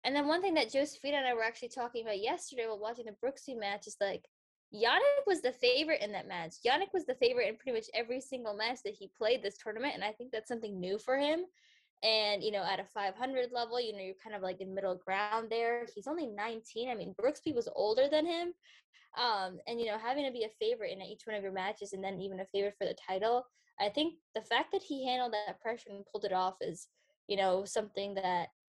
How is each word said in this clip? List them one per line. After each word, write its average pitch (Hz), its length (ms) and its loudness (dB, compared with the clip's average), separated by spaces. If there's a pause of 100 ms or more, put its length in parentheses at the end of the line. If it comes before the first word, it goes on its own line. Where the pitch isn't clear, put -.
and 262 120 0
then 285 120 4
one 339 140 4
thing 370 140 2
that 240 180 4
Josephina 285 440 0
and 262 100 2
I 247 60 4
were 226 100 2
actually 233 260 -4
talking 240 340 -4
about 208 160 -2
yesterday 247 480 -2
while 214 120 -4
watching 233 260 -6
the 214 80 -10
Brooksby 269 420 -4
match 208 320 -4
is, - 140 -14
like, 196 260 0 (460)
Yannick 392 540 6
was 349 140 4
the 254 120 0
favorite 294 480 4
in 208 120 -2
that 190 140 -6
match. 170 280 -6 (100)
Yannick 311 280 4
was 370 120 0
the 254 100 -2
favorite 233 340 4
in 226 80 -4
pretty 240 200 -2
much 220 160 -4
every 240 280 -2
single 233 340 -6
match 233 300 -2
that 208 100 -4
he 196 220 -16
played 240 260 4
this 202 140 -4
tournament, 226 380 -4
and 190 80 -4
I 214 100 -2
think 247 180 -12
that's 220 180 -6
something 220 300 -4
new 190 200 -2
for 262 180 2
him. 311 280 2 (580)
And, 208 400 2
you 208 80 0
know, 196 120 -2
at 185 160 0
a 196 60 -6
five 196 300 -4
hundred 254 380 -2
level, 240 280 -2
you 220 120 -4
know, 202 60 -8
you're 190 240 -8
kind 214 120 -10
of, 190 80 -6
like, 185 180 -4
in 190 140 -8
middle 190 220 0
ground 208 540 -2
there. 233 440 0
He's 208 120 -10
only 311 200 -4
nineteen. 226 600 -6
I 240 60 -2
mean, 185 220 -8
Brooksby 277 360 0
was 233 220 0
older 226 340 4
than 302 180 4
him. 349 260 -2 (640)
Um, 196 500 0
and, 233 120 -4
you 233 80 0
know, 208 100 0
having 262 280 0
to 262 60 0
be 240 140 -2
a 214 40 -6 (100)
favorite 220 320 0
in 190 100 -8
each 190 240 -12
one 214 100 -4
of 196 80 -2
your 190 80 -4
matches 202 420 -4
and 190 100 -6
then 190 180 -4
even 190 180 -6
a 190 80 -6
favorite 202 300 0
for 196 100 -2
the - 80 -2
title, 220 500 0 (340)
I 202 100 2
think 311 260 0 (200)
the 226 60 -4
fact 254 300 0
that 392 120 -2
he 269 220 -6
handled 247 280 0
that 208 280 -4
pressure 233 280 -6
and 196 160 -12
pulled 208 200 -6
it 190 80 0
off 185 280 2
is, - 260 -6 (400)
you 202 100 0
know, 190 280 4
something 202 500 -2
that 180 340 2 (280)